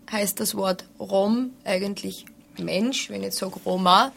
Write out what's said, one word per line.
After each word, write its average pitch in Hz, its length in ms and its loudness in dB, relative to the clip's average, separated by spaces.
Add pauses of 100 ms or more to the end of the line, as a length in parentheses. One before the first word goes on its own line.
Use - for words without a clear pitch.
(120)
heißt 208 260 -2
das 214 160 -2
Wort 190 300 -2 (140)
Rom 208 540 2 (120)
eigentlich 190 640 -4 (320)
Mensch. 90 500 -2
Wenn 202 120 -8
ich 196 60 -6
jetzt 190 120 -6
sage 190 260 -6
Roma, 185 520 4